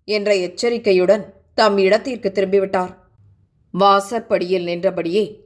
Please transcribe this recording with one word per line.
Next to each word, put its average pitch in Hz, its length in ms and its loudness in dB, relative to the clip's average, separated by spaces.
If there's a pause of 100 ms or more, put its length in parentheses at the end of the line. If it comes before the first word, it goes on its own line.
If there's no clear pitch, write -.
என்ற 202 300 0
எச்சரிக்கையுடன் 190 1000 0 (200)
தம் 214 240 2
இடத்திற்கு 208 520 0
திரும்பிவிட்டார். 190 640 -2 (800)
வாசற்படியில் 196 960 0
நின்றபடியே 175 560 -2 (220)